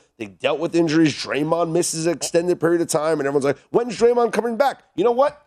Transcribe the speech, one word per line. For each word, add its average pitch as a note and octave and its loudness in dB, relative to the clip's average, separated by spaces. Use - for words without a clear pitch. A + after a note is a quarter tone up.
They A2 -8
dealt C3 -4
with E3+ -4
injuries. D#3+ 2
Draymond D#3+ -2
misses D#3+ -2
an E3+ 2
extended E3+ -2
period E3+ 2
of E3 -2
time, D#3 0
and C#3 -2
everyone's C#3 0
like, C#3+ 0
"When's A#3 -2
Draymond A#3+ 2
coming A3+ -2
back?" C4 0
You D#3 0
know A#3 4
what? C#4 0